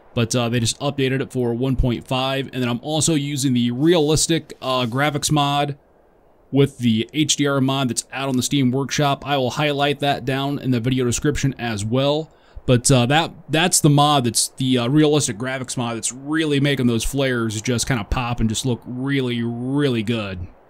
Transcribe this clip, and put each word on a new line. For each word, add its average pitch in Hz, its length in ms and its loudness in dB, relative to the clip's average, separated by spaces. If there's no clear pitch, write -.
but, 117 220 0
uh, 120 140 0
they 120 100 0
just 113 220 -2
updated 135 400 0
it - 120 -6
for 120 220 -2
one 127 220 0
point 120 320 0
five. 131 440 -2
And 127 80 -6
then 123 80 -2
I'm 120 140 -2
also 156 320 0
using 143 380 -2
the 120 180 2
realistic, 156 880 2
uh, 127 260 -2
graphics 143 440 -2
mod 143 480 0
with 139 260 4
the 113 340 2
H 147 220 0
D 143 100 -2
R 139 160 0
mod 135 280 0
that's 113 240 -4
out 135 160 -4
on 131 80 -2
the 123 60 0
Steam 135 280 2
Workshop. 139 560 -2
I 143 100 -2
will 127 140 0
highlight 143 480 0
that 143 260 -2
down 139 360 -2
in 131 100 -2
the 123 80 2
video 127 260 0
description 127 540 0
as 110 260 -4
well. 139 460 0
But, 123 220 4
uh, 123 180 6
that, 143 260 2
that's 160 320 2
the 156 100 6
mod 143 340 4
that's 113 260 0
the, 127 280 0
uh, 120 80 0
realistic 147 520 2
graphics 127 380 -8
mod 117 200 -4
that's 107 160 -6
really 143 480 -2
making 135 260 2
those 117 160 2
flares 120 580 -2
just 117 280 -2
kinda 117 160 -2
pop 120 340 -4
and 113 100 2
just 107 160 -2
look 123 220 -2
really, 127 560 -4
really 123 600 -2
good. 98 420 -4